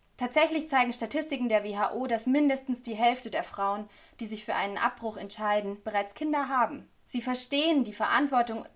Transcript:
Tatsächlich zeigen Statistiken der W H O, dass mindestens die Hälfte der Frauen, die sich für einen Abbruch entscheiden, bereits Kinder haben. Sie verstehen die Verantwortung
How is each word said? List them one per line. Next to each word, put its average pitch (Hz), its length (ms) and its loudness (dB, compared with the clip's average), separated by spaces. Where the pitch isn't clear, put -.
Tatsächlich 311 500 2
zeigen 247 240 2
Statistiken 262 560 -2
der 214 160 4
W 202 140 -6
H 208 160 0
O, 247 140 -2
dass 220 180 0
mindestens 269 560 2
die 226 140 -8
Hälfte 240 340 2
der 151 140 -2
Frauen, 202 440 -2
die 233 60 -8
sich 214 180 -6
für - 120 -4
einen 202 240 -2
Abbruch 233 380 -2
entscheiden, 202 680 -2
bereits 202 320 -2
Kinder 302 340 0
haben. 220 400 0
Sie 240 160 -4
verstehen 277 600 2
die 208 100 -6
Verantwortung 240 720 0